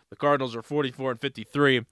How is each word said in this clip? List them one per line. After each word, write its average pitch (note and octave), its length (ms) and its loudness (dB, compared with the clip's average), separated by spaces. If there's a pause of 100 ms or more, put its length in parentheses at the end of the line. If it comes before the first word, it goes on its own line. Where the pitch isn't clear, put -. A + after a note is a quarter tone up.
(100)
The G#2 60 -20
Cardinals C3+ 380 0
are A#2 80 -10
forty-four C3+ 480 -4
and A#2 100 -6
fifty-three. C3+ 720 0